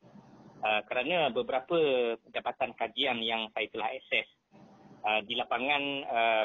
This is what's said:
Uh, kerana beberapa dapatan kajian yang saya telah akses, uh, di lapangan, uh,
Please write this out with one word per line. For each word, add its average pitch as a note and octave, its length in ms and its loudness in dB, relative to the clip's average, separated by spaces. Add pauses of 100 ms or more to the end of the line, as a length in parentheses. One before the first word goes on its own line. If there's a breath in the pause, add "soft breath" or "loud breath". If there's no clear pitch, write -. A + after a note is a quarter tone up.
(600)
Uh, G#2+ 240 0
kerana C3+ 480 0
beberapa B2 480 0 (480)
dapatan A#2+ 480 -6
kajian A#2+ 480 -2
yang A2+ 320 -2
saya A2 160 0
telah A2 160 -4
akses, B2 400 -4 (720)
uh, G#2+ 240 0
di A#2 80 -8
lapangan, B2+ 480 0 (240)
uh, A2+ 400 2